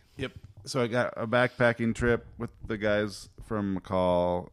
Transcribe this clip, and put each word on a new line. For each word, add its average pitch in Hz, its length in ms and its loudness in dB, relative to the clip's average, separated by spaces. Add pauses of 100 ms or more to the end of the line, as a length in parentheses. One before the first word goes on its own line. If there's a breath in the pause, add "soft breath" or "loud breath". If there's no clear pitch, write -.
(180)
Yep. 131 160 -8 (320)
So 131 160 -2
I 120 60 2
got 117 280 0
a 117 100 -4
backpacking 117 720 2
trip 120 300 2 (120)
with 117 120 -8 (180)
the 110 100 -4
guys 104 520 0 (180)
from 101 320 -2
McCall 90 720 2